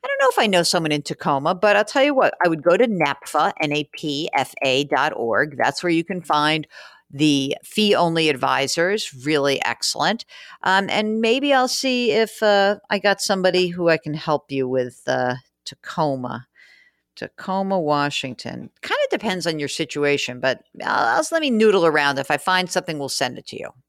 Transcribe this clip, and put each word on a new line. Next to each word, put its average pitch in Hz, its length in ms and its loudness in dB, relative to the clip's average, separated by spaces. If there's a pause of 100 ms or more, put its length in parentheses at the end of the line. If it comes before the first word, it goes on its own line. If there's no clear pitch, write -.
I 494 40 -10
don't 554 140 -4
know 523 100 4
if 480 80 0
I 254 80 4
know 185 160 4
someone 160 300 0
in 147 100 0
Tacoma, 156 520 -2
but 208 220 4
I'll 208 80 2
tell 269 200 2
you 294 100 2
what, 254 180 4 (100)
I 180 60 4
would 160 140 -2
go 175 120 6
to 233 120 4
napfa, 160 760 0
N 147 120 -2
A 147 200 -2
P 151 400 -4
F 135 300 -2
A 135 220 2
dot 143 320 0
org. 117 420 -2
That's 120 240 0
where 175 80 0
you 165 140 0
can 180 180 -8
find 151 440 0 (460)
the 139 520 2
fee-only 165 640 2
advisors, 139 840 -2 (140)
really 143 380 0
excellent. - 600 -4 (380)
Um, 190 260 2
and 214 320 -2
maybe 269 320 2
I'll 262 140 4
see 247 460 0
if, 220 280 0
uh, 202 360 4 (120)
I 202 120 -2
got 196 200 2
somebody 185 460 2
who 175 220 0
I 160 80 4
can 151 180 -6
help 151 380 -2
you 135 160 -2
with, 127 400 -4
uh, 127 260 0 (300)
Tacoma. 127 800 -6 (720)
Tacoma, 190 640 -4
Washington. 143 920 -4 (100)
Kinda 554 300 -2
depends 190 340 -4
on 160 140 -2
your 143 100 -4
situation, 143 680 -2
but 127 240 -2 (220)
I'll, - 320 2
I'll, 311 160 0
let 330 100 0
me 285 80 -2
noodle 214 340 4
around. 143 360 2
If 131 100 -6
I 151 60 2
find 185 340 0
something, 170 280 -4
we'll 139 100 -6
send 127 300 -4
it - 100 -20
to - 100 -12
you - 120 -12 (180)